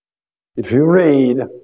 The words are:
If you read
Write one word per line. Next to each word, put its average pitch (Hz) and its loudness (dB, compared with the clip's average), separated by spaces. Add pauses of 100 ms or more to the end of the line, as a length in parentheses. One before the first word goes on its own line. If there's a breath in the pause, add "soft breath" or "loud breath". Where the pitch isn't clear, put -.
(560)
If 107 -8
you 139 2
read 147 2 (260)